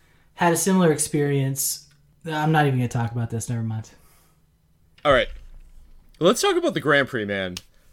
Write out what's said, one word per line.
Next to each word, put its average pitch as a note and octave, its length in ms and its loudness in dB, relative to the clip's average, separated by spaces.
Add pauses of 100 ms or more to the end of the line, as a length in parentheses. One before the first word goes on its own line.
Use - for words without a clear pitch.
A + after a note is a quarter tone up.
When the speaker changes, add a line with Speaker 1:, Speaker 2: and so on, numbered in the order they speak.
(360)
Speaker 1:
had E3+ 180 2
a D#3+ 40 0
similar F#3 340 4
experience. C#3+ 960 -2 (380)
I'm D#3 260 -2
not D3+ 140 4
even C3+ 140 2
gonna B2 80 0
talk A#2 240 -4
about A#2+ 180 -4
this. A2+ 200 -6
Never A#2 140 -4
mind. A2 260 -6 (1120)
Speaker 2:
All C#3+ 100 4
right. A#2+ 140 2 (920)
Let's F#3+ 220 2
talk E4+ 140 2
about E4+ 180 0
the D#3+ 60 -4
Grand C#3+ 300 2
Prix, A2 160 -4
man. F#2+ 300 -4 (380)